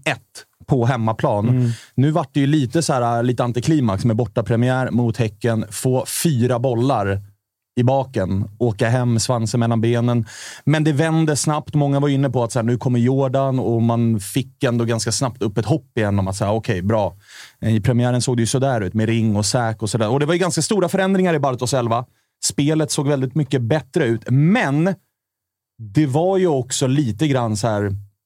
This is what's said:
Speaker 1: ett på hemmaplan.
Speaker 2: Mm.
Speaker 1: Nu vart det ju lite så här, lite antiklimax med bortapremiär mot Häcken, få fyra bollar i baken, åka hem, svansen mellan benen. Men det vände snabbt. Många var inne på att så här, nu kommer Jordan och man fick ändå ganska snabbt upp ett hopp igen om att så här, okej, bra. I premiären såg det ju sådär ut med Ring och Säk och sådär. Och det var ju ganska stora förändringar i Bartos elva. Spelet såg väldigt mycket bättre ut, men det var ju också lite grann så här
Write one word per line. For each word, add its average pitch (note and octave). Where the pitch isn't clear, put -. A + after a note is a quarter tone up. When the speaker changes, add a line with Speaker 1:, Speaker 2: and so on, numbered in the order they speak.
Speaker 1:
ett -
på B2
hemmaplan. A2+
Speaker 2:
Mm. B2
Speaker 1:
Nu C#3+
vart D#3+
det D3
ju C#3
lite D3+
så D3+
här, A#2+
lite B2
antiklimax A#2+
med A2
bortapremiär B2
mot A#2
Häcken, A2+
få B2+
fyra B2
bollar A#2
i B2
baken, A#2
åka A2+
hem, B2
svansen A#2
mellan A#2
benen. A#2+
Men D3+
det D#3
vände D#3+
snabbt. D3+
Många C#3
var C#3+
inne C#3
på A#2+
att A2+
så B2
här, A2+
nu A#2+
kommer B2
Jordan C3+
och A2+
man A#2
fick -
ändå A#2+
ganska A2+
snabbt B2+
upp G#2+
ett G#2+
hopp -
igen G2+
om F#2+
att F#2+
så G#2
här, G2+
okej, G#2+
bra. G2
I A2
premiären B2
såg B2
det A#2
ju A2
sådär C3
ut F2
med G#2+
Ring A2+
och G#2
Säk A2+
och G#2+
sådär. A2
Och C3+
det D3
var E3
ju F3
ganska E3+
stora F3+
förändringar F#3+
i D3+
Bartos B2+
elva. A#2+
Spelet D3+
såg C#3
väldigt C3+
mycket C#3
bättre C#3+
ut, A2+
men D#3+
det D3+
var E3+
ju F#3
också C3+
lite C#3
grann A#2
så A#2+
här G#2